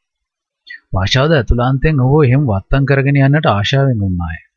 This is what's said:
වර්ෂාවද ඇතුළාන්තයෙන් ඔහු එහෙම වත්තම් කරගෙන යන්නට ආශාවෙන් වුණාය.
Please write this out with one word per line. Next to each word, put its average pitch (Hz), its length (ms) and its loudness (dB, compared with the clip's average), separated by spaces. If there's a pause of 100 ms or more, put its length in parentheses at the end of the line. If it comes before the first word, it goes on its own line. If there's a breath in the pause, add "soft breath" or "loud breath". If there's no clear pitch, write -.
(880 loud breath)
වර්ෂාවද 127 460 -2
ඇතුළාන්තයෙන් 131 680 0
ඔහු 135 220 2
එහෙම 135 240 2
වත්තම් 120 400 -2
කරගෙන 139 340 0
යන්නට 143 280 2
ආශාවෙන් 123 520 0
වුණාය. 87 380 -4 (200)